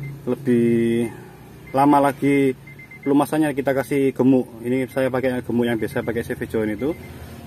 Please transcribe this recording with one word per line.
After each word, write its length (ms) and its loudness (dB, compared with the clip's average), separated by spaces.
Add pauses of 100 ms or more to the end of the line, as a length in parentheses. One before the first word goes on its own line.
(240)
lebih 880 2 (640)
lama 340 6
lagi 460 2 (480)
pelumasannya, 500 2
kita 220 0
kasih 400 0
gemuk. 320 4 (160)
Ini 320 -2
saya 160 0
pakai 320 -2
gemuk 240 0
yang 160 -2
biasa 240 -4
pakai 160 -4
C 160 -6
V 80 -8
Join 240 -2
itu, 240 -4 (540)